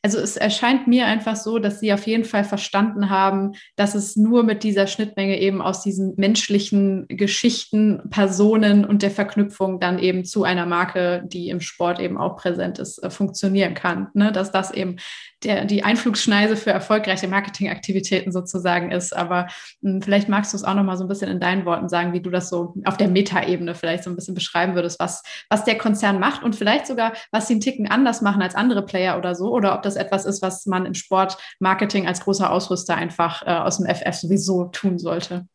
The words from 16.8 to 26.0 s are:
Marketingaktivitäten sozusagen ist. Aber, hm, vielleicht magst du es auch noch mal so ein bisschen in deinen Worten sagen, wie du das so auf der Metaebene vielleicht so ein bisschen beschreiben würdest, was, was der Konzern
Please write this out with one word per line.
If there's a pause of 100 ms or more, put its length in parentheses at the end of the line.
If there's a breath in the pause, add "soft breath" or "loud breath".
Marketingaktivitäten
sozusagen
ist.
Aber, (340 loud breath)
hm,
vielleicht
magst
du
es
auch
noch
mal
so
ein
bisschen
in
deinen
Worten
sagen,
wie
du
das
so (120)
auf
der
Metaebene
vielleicht
so
ein
bisschen
beschreiben
würdest,
was, (280 loud breath)
was
der
Konzern